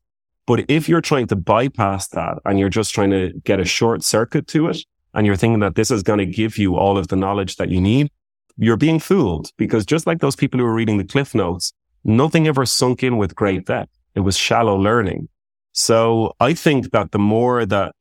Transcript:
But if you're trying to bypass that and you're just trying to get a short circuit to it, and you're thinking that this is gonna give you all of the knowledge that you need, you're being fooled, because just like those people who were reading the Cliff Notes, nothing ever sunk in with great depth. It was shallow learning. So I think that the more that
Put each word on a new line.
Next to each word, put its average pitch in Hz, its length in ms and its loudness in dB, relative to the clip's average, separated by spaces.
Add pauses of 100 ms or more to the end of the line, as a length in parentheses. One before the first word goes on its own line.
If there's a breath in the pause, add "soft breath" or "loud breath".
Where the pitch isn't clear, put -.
(440)
But 117 240 0
if 151 200 0
you're 165 120 2
trying 131 280 -2
to 104 80 0
bypass 101 720 0
that 87 360 -6
and 98 140 0
you're 98 100 2
just 107 240 -2
trying 98 200 2
to 92 200 -2 (120)
get 98 160 0
a 87 40 0
short 117 380 0
circuit 120 460 0
to 160 200 0
it, 165 100 -4 (360)
and 104 120 2
you're 101 100 2
thinking 113 240 2
that 95 140 0
this 113 160 0
is 107 120 0
gonna 104 220 0
give 107 320 -4
you 95 200 0
all 98 200 2
of 90 120 -4
the 98 80 -2
knowledge 98 400 -4
that 95 120 -4
you 90 120 0
need, 123 300 2 (460)
you're 110 220 2
being 160 200 2
fooled, 101 580 -2
because 110 280 0
just 160 220 -2
like 170 140 -2
those 139 160 -2
people 131 220 -2
who 123 60 2
were 113 100 0
reading 113 220 0
the 95 80 -2
Cliff 139 300 -4
Notes, 90 380 -2 (300)
nothing 156 440 2
ever 135 200 0
sunk 127 360 0
in 123 160 0
with 98 160 -2
great 95 320 -2
depth. 120 260 -4 (220)
It 104 60 -2
was 95 160 0
shallow 113 400 2
learning. 101 520 0 (440)
So 113 680 2
I 135 140 4
think 143 380 0
that 101 200 0
the 107 60 0
more 113 460 2
that 98 360 -2